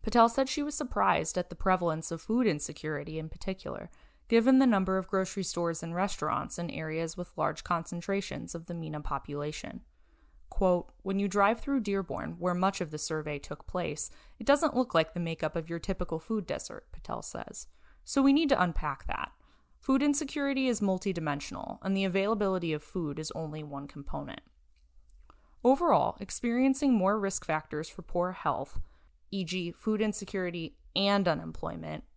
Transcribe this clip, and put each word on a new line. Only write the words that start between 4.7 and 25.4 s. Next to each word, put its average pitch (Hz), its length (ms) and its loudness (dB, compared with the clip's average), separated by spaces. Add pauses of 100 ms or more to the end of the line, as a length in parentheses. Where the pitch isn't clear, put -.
of 185 100 -2
grocery 190 360 0
stores 170 400 -2
and 165 100 -6
restaurants - 640 -2
in 170 120 -4
areas 160 460 -4
with 180 220 -8
large 151 260 0
concentrations 170 920 -4
of 165 100 -8
the 175 80 -8
mena 156 260 -6
population. 147 840 -6 (680)
Quote, 180 420 2 (100)
"When 190 180 -2
you 202 80 0
drive 202 320 4
through 277 220 0
Dearborn, 196 580 -4
where 175 140 0
much 190 260 2
of 156 120 -2
the 156 60 -6
survey 151 400 -2
took - 300 -10
place, 165 420 -2 (300)
it 220 60 -6
doesn't 285 300 4
look 247 180 2
like 160 200 4
the 175 60 -4
makeup 165 360 -2
of 165 140 -4
your 170 80 -2
typical 165 420 -2
food 214 280 -2
desert," - 440 -6
Patel - 300 -8
says. - 460 -8 (380)
"So - 160 2
we 277 120 8
need 302 160 4
to 269 120 4
unpack 160 460 0
that. - 260 -4 (460)
Food 262 220 2
insecurity 277 680 2
is 233 120 2
multidimensional, 180 1000 -2
and 190 140 0
the 196 100 2
availability 190 680 0
of 151 100 -2
food 156 380 -4
is 151 120 -6
only 156 320 -6
one 143 240 -10
component." 143 540 -8 (1200)